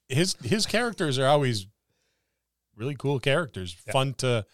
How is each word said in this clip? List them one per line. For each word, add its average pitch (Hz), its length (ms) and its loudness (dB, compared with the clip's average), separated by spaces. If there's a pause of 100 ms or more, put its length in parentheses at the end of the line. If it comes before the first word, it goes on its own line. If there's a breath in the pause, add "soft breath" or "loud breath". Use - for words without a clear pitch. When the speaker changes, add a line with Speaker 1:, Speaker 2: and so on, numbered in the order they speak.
Speaker 1:
his, 170 340 0
his 190 240 0
characters 190 520 0
are 135 100 2
always 127 380 2 (1080)
really 131 220 -6
cool 139 240 -2
characters. 113 560 -2 (100)
Speaker 2:
Yeah. 104 60 -6
Speaker 1:
Fun 135 220 2
to, 120 400 0